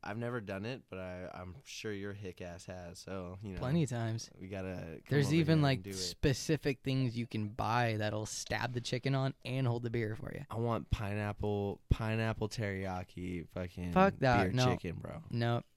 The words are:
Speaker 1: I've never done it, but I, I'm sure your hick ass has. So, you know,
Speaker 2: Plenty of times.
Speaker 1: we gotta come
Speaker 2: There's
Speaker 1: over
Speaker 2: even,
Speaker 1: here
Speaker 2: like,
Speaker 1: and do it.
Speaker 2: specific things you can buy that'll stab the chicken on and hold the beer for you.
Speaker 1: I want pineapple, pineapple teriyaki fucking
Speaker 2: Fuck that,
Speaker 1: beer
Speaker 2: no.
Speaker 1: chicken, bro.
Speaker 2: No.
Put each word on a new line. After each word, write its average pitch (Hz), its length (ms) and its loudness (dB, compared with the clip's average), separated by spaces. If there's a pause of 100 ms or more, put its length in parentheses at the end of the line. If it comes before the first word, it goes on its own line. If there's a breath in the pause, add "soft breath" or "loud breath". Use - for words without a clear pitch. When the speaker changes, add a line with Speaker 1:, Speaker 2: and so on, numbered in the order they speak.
Speaker 1:
I've 104 120 -6
never 120 240 -2
done 98 240 -6
it, 123 240 -6
but 92 120 -8
I, 90 240 -8 (100)
I'm 90 300 -10
sure - 280 -8
your 101 200 -4
hick 95 280 -8
ass 87 260 -10
has. 90 340 -10
So, 92 420 -6
you 98 120 -6
know, - 40 -4
Speaker 2:
Plenty 143 240 2
of 131 80 0
times. 113 400 -2 (100)
Speaker 1:
we 92 60 -10
gotta 95 300 -6
come 82 240 -8 (100)
Speaker 2:
There's 139 160 4
Speaker 1:
over 143 80 2
Speaker 2:
even, 160 240 6
Speaker 1:
here 151 60 6
Speaker 2:
like, 135 140 6
Speaker 1:
and 90 60 -8
do 98 60 -8
it. 95 60 -6
Speaker 2:
specific 135 880 2
things 131 340 2
you 117 80 -2
can 107 220 -2
buy 113 500 2
that'll 107 280 0
stab 113 460 -2
the 123 80 0
chicken 131 360 0
on 135 180 2 (100)
and 127 220 0
hold 120 160 2
the 120 80 -2
beer 113 240 0
for - 180 -8
you. - 180 -8
Speaker 1:
I - 60 -6
want 117 360 0
pineapple, 104 880 0 (100)
pineapple 110 580 2
teriyaki 92 1040 -4
fucking 90 400 -6
Speaker 2:
Fuck 190 280 6
that, 123 240 6
Speaker 1:
beer 92 80 2
Speaker 2:
no. 127 140 6
Speaker 1:
chicken, 92 340 0
bro. - 300 -8
Speaker 2:
No. 117 320 2 (140)